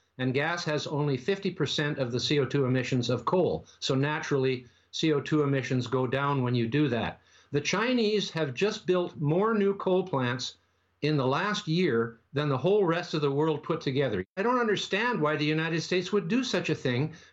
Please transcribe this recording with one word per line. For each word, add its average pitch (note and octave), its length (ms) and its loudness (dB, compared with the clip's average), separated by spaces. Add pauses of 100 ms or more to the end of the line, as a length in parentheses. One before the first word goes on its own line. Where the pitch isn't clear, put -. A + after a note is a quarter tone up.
(180)
and B2+ 160 -2
gas E3 300 -2
has D3+ 220 -2
only C#3+ 300 -2
fifty G3 340 -2
percent D3+ 480 -2
of B2 120 -2
the B2 100 -4
C D3 200 0
O C3 40 2
two C3+ 220 0
emissions B2+ 420 0
of B2+ 160 -2
coal. C3+ 420 0 (120)
So - 160 -2
naturally, C3+ 720 0 (240)
C D#3 220 0
O C#3+ 80 2
two D3+ 240 2
emissions C3 420 0
go C3 200 0
down C#3 360 0
when B2 120 0
you A#2 120 2
do C#3+ 220 2
that. G#2 320 -2 (320)
The C#3+ 80 0
Chinese G#3+ 720 0
have D3+ 220 -2
just G#3 340 -2
built F3+ 320 0
more F#3 360 2
new G3 200 2
coal F#3 280 0
plants B2+ 540 -4 (460)
in D3+ 140 2
the C3 100 2
last F#3 400 0
year C#3+ 520 2 (160)
than D3 160 0
the B2+ 80 0
whole G3 260 4
rest E3+ 300 0
of D3+ 80 0
the C#3+ 80 2
world D3 320 0
put D#3+ 180 -2
together. B2+ 420 0 (140)
I F#3+ 60 -2
don't B3 180 2
understand G#3+ 580 0
why D3+ 180 2
the D3 100 -2
United D#3+ 340 0
States F3+ 320 -2
would F#3+ 160 0
do B3 160 0
such F3 240 -2
a D#3 60 0
thing C3+ 400 -2 (180)